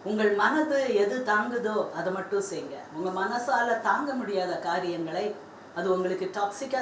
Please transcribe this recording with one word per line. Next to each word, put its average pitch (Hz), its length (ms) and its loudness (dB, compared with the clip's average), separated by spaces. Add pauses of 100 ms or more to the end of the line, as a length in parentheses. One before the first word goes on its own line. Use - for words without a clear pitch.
உங்கள் 208 320 4
மனது 277 600 4
எது 202 300 2
தாங்குதோ 214 640 0
அதை 170 200 -2
மட்டும் 190 320 -2
செய்யுங்க. 139 320 -6 (180)
உங்க 185 320 -2
மனசால 240 560 2
தாங்க 269 320 0
முடியாத 190 460 -2
காரியங்களை, 175 760 -2 (400)
அது 185 180 2
உங்களுக்கு 185 400 0
டாக்ஸிக்கா 208 480 -2